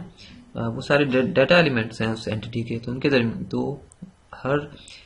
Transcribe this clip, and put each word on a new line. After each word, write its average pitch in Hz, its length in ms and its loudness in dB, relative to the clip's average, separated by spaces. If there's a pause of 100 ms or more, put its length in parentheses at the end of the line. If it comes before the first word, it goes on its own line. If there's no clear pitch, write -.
(580)
अ, 117 100 -2
वो 117 140 -6
सारे 143 240 4
डे-, 127 200 2
data 135 340 6
elements 120 420 0
हैं 110 120 0
उस - 140 -8
entity 113 360 -4
के, 117 160 -6
तो 123 120 -8
उनके 131 180 -2
दरमियान, 117 340 2
तो 127 380 -4 (540)
हर 147 360 -2 (340)